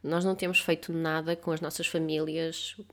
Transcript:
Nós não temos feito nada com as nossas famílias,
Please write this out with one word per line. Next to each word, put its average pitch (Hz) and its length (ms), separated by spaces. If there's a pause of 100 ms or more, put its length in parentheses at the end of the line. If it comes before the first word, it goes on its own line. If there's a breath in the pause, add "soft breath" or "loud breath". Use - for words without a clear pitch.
Nós 170 220
não 190 100
temos 185 240
feito 170 340
nada 160 440
com 170 160
as 160 80
nossas 165 260
famílias, 160 880 (160)